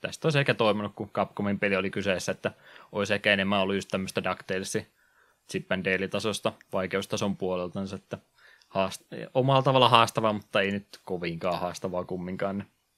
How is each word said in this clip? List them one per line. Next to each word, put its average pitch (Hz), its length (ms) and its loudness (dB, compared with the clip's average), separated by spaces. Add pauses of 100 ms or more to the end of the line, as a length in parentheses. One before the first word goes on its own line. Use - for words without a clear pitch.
tästä - 260 -8
olisi 147 120 2
ehkä 131 160 2
toiminut, 104 400 2
kun 104 160 -8
Capcomin 101 480 -2
peli 101 180 2
oli 95 140 0
kyseessä, 95 420 -2
että - 200 -4 (400)
olisi 101 220 0
ehkä 104 180 4
enemmän 98 280 2
ollut 98 140 0
just 95 140 -2
tämmöistä 95 360 -4
DuckTales, 95 540 -4 (720)
Chip 92 220 -6
and 92 140 -2
Dale-tasosta 98 680 -2 (200)
vaikeustason 98 640 -2
puoleltansa, 92 600 -6
että - 220 -12 (500)
haast-, 98 680 -4
omalla 135 280 4
tavalla 131 260 6
haastavaa, 113 440 6
mutta 104 280 -2
ei 98 100 2
nyt 101 340 -6
kovinkaan 87 560 -4
haastavaa 90 440 -4
kumminkaan. 95 600 -4 (320)